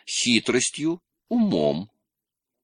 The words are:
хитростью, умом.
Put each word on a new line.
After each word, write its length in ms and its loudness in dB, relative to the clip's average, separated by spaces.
хитростью, 960 0
умом. 640 0